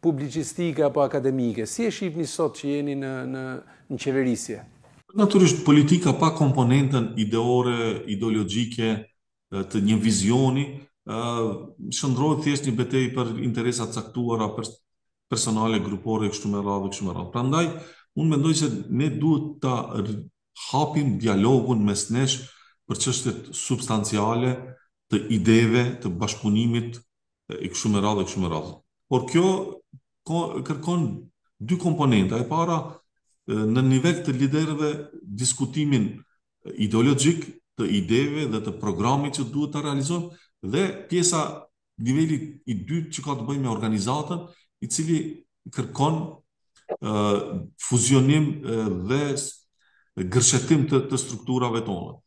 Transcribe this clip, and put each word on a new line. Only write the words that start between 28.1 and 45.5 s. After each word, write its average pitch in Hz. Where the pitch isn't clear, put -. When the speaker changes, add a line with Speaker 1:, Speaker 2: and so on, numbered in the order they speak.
Speaker 2:
e 90
kështu 95
me 85
radhë. 78
Por 127
kjo 175
ko-, 165
kërkon 160
dy 131
komponenta. 123
E 123
para, 165
e, 104
në 110
nivel 131
të 139
liderëve 151
diskutimin 127
ideologjik 131
të 113
ideve 139
dhe 110
të 107
programit 123
që 131
duhet 147
ta 147
realizojmë, 151
dhe 151
pjesa, 170
niveli 151
i 117
dytë 151
që 143
ka 139
të 110
bëjë 143
me 123
organizatën, 113
i -
cili 160